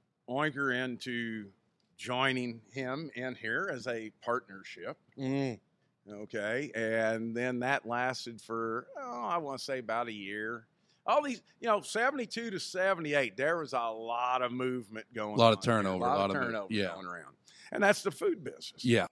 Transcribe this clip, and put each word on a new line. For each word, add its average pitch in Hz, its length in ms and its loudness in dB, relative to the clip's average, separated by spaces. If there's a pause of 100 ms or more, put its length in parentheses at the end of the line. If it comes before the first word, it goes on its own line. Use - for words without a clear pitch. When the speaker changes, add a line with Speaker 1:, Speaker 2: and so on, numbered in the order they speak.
(280)
Speaker 1:
Oinker 139 480 0
into 120 720 -4 (500)
joining 123 640 0 (120)
him 135 440 -4
in 127 200 -6
here 123 360 -4
as 120 160 -6
a 113 240 -4 (120)
partnership. 101 760 -6 (200)
Speaker 2:
Mm. 135 420 0 (520)
Speaker 1:
Okay, 107 640 -4
and 113 600 2
then 123 260 0
that 127 260 0
lasted 120 520 -2
for, 113 460 -4 (160)
oh, 240 220 -8
I 185 140 0
wanna 139 200 -4
say 131 220 -4
about 117 280 -2
a 117 40 -6
year. 107 560 -6 (400)
All 294 160 4
these, 269 180 -4 (180)
you 233 80 -6
know, 208 140 4
seventy-two 233 680 -2
to 185 80 -4
seventy-eight, 151 760 2
there 151 220 2
was 139 160 -6
a 127 60 2 (100)
lot 120 540 0
of 120 80 2
movement 123 640 -4
going 107 180 -2
on. 107 60 4
Speaker 3:
A - 20 10
lot 113 120 10
of 104 100 -2
Speaker 1:
there. 120 140 4
Speaker 3:
turnover, 98 280 2
Speaker 1:
A - 20 4
lot 131 80 4
Speaker 3:
a 104 40 4
lot 98 100 4
Speaker 1:
of 98 60 2
Speaker 3:
of 135 80 2
move-, 117 80 -2
Speaker 1:
turnover 104 220 -4
Speaker 3:
yeah. 98 200 2
Speaker 1:
going 90 140 -10
around. 80 260 -10 (380)
And - 100 0
that's 202 220 6
the - 80 -2
food 208 320 0
business. - 420 -8
Speaker 3:
Yeah. 113 260 6